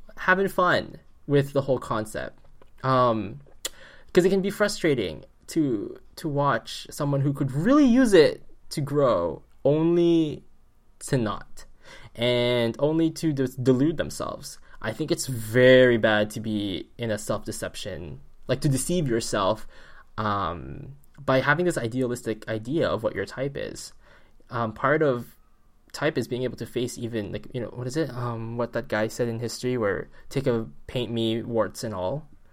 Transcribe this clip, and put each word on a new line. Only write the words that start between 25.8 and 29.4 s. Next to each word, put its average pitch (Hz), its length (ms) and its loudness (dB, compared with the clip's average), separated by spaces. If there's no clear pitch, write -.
type 147 240 -2
is 113 100 -2
being 127 160 -4
able 123 140 -4
to 120 80 -8
face 123 320 -4
even, 113 340 -6
like, 104 220 -10
you 123 80 -6
know, - 120 -8
what 123 140 -8
is 127 80 -8
it? 151 140 -2
Um, 120 480 -6
what 117 160 -4
that 113 140 -4
guy 110 200 0
said 120 200 -2
in 113 120 -4
history 127 380 -4